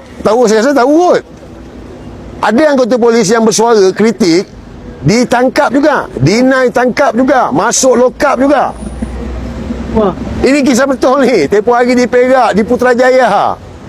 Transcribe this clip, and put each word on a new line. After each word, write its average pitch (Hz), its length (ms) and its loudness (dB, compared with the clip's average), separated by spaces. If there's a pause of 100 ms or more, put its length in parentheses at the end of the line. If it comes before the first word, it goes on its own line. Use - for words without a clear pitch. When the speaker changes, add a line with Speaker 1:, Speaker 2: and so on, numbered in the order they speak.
(240)
Speaker 1:
Tahu, 220 240 2
saya 214 160 2
rasa 277 80 2
tahu 269 200 2 (200)
kot. 190 100 2 (1300)
Ada 233 160 2 (100)
anggota 254 220 0
polis 233 320 2
yang 226 160 2
bersuara 214 480 2
kritik, 202 560 0 (560)
ditangkap 254 640 0
juga. 269 400 0 (160)
Deny 247 480 2
tangkap 254 400 0
juga. 254 400 0
Masuk 226 480 0
lock 247 240 0
up 262 160 0
juga. 254 320 0 (1300)
Speaker 2:
Wah. 202 160 0 (240)
Speaker 1:
Ini 269 240 2
kisah 254 240 2
betul 262 400 2
ni. 220 240 2
Tempoh 214 240 2
hari 247 160 2
di 240 160 2
Perak, 247 480 2
di 214 80 2
Putrajaya. 233 960 2 (300)